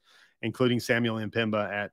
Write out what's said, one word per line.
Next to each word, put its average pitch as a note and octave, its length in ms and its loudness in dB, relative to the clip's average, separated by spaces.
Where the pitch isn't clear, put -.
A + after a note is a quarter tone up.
including A#2+ 360 2
Samuel A#2 360 0
Mpemba G#2+ 560 0
at G2+ 220 -4